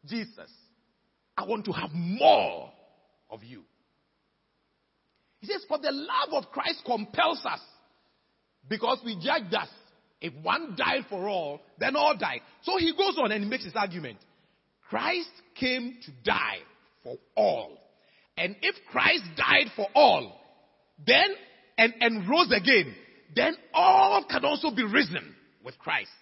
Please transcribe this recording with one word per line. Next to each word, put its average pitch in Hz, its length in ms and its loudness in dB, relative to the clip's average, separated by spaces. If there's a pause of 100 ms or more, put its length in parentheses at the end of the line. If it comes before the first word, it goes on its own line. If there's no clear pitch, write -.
Jesus, 190 460 -12 (840)
I 185 100 -6
want 208 200 -6
to 196 60 -6
have - 200 -6
more 170 800 2 (600)
of 110 120 -18
you." 117 220 -20 (1700)
He 208 80 -18
says, 392 180 -8
"For 302 140 -4
the 277 120 -4
love 330 420 -4
of - 180 -4
Christ 302 340 -6
compels 254 600 -2
us, 165 160 -8 (1040)
because 233 360 -2
we 226 120 -8
judge 214 340 -2
thus, 180 200 -4 (520)
if 160 140 -10
one 226 400 -4
died 170 320 -2
for 196 200 -8
all, 156 340 -4 (180)
then 262 160 -2
all 294 200 2
died." 160 260 -6 (200)
So 381 160 -4
he 330 160 0
goes 381 240 0
on 226 140 0
and 208 120 -2
he 208 60 -6
makes 247 140 -4
his 185 120 -12
argument. 170 440 -6 (600)
Christ 311 500 -4 (240)
came 254 480 -4
to 156 80 -20 (120)
die 123 380 -2 (420)
for 123 140 -12 (180)
all. 113 460 0 (560)
And 185 240 -4
if 370 140 -2 (120)
Christ 262 360 0 (140)
died 277 400 2
for 202 180 -4
all, 180 440 4 (680)
then, 349 300 4 (420)
and, 226 240 4
and 214 280 0
rose 320 220 4
again, 190 420 4 (400)
then 320 220 0 (180)
all 302 520 6
can 262 180 -2
also 294 280 0
be 220 120 -2
risen 180 520 -2 (280)
with 127 160 -16
Christ. 135 320 -4 (100)